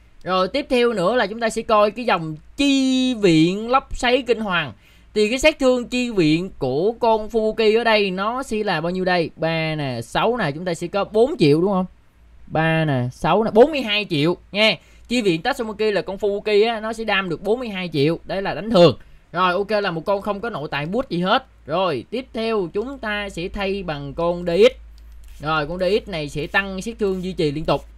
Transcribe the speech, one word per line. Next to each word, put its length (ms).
Rồi 240
tiếp 220
theo 220
nữa 240
là 100
chúng 140
ta 100
sẽ 120
coi 280
cái 140
dòng 320
chi 580
viện 560
lốc 260
xoáy 260
kinh 180
hoàng. 320
Thì 160
cái 80
sát 200
thương 300
chi 220
viện 480
của 340
con 360
Fubuki 520
ở 40
đây 260
nó 320
sẽ 140
là 240
bao 100
nhiêu 140
đây? 320
Ba 380
nè, 280
sáu 340
nè, 140
chúng 140
ta 100
sẽ 120
có 180
bốn 340
triệu 220
đúng 120
không? 140
Ba 340
nè, 280
sáu 320
nè, 60
bốn 200
mươi 100
hai 300
triệu 260
nha. 240
Chi 140
viện 200
Tatsumaki 380
là 220
con 140
Fubuki 520
á, 120
nó 120
sẽ 120
đam 240
được 140
bốn 160
mươi 100
hai 240
triệu. 320
Đấy 180
là 120
đánh 160
thường. 280
Rồi, 200
ok, 180
là 200
một 140
con 180
không 180
có 100
nội 200
tại 160
boost 220
gì 120
hết. 260
Rồi, 440
tiếp 240
theo 400
chúng 240
ta 300
sẽ 200
thay 340
bằng 320
con 320
D 40
X. 220
Rồi, 240
con 120
D 40
X 40
này 200
sẽ 180
tăng 360
sát 160
thương 240
duy 100
trì 180
liên 140
tục. 200